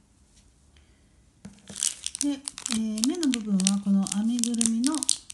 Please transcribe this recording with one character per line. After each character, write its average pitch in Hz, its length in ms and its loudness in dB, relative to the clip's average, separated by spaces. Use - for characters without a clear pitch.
で、 285 80 0
え 269 440 -6
ー、 220 320 -2
目 349 120 -2
の 320 100 0
部 240 120 0
分 208 180 0
は 202 140 2
こ 202 60 2
の 196 120 6
編 202 260 0
み 240 120 0
ぐ 240 140 -2
る 226 160 2
み 226 100 0
の 277 140 2